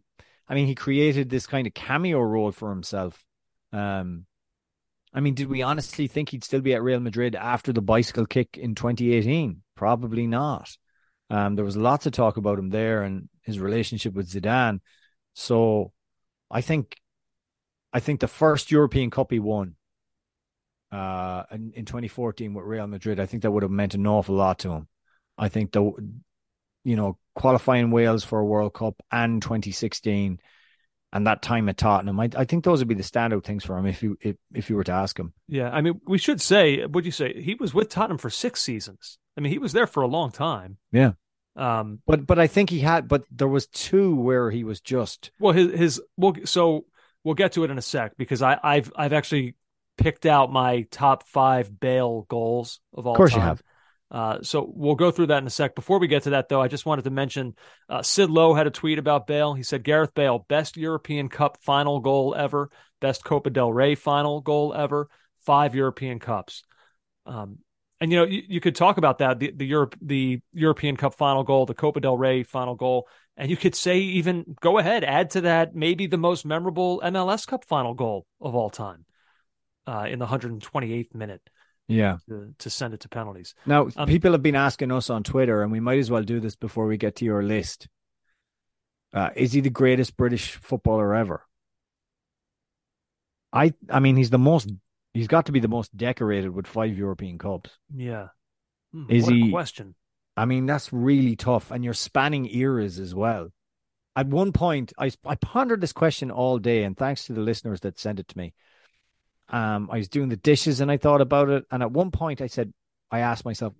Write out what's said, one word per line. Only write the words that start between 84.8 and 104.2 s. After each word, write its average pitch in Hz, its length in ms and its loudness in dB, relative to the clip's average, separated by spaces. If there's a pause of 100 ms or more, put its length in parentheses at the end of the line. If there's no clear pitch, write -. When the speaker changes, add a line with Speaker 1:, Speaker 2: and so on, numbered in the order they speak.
Speaker 1:
us 127 160 -2
on 113 140 -2
Twitter, 120 380 2
and 104 120 -2
we 113 80 -2
might 127 180 0
as 123 100 -2
well 117 140 0
do 117 160 -4
this 110 160 -8
before 110 320 -4
we 110 80 0
get 104 220 -4
to 117 80 -4
your 104 180 0
list. 104 460 -4 (1200)
Uh, 98 220 0
is 123 160 0
he 135 80 4
the 135 120 2
greatest 127 440 2
British 120 380 -2
footballer 110 600 0
ever? 107 320 -2 (2000)
I, 151 220 4 (160)
I 131 100 2
mean, 135 160 6
he's 131 140 4
the 127 100 4
most, 131 320 4 (420)
he's 117 140 -2
got 160 200 2
to - 40 -6
be 139 80 4
the 113 80 0
most 110 300 -4
decorated 104 540 -2
with 90 140 -8
five 110 320 -4
European 95 400 -6
Cups. 95 340 -8 (220)
Speaker 2:
Yeah. 120 340 -10 (680)
Hmm, 160 160 -14
Speaker 1:
Is 117 160 6
Speaker 2:
what 120 80 4
a - 20 6
Speaker 1:
he 117 160 4
Speaker 2:
question. 120 440 -6 (420)
Speaker 1:
I 110 80 0
mean, 131 220 -2
that's 143 260 -4
really 127 420 2
tough. 120 360 -2
And 123 120 -6
you're 120 100 -6
spanning 139 520 0 (100)
eras 117 440 0
as 90 140 -10
well. 101 360 -2 (680)
At 135 120 -2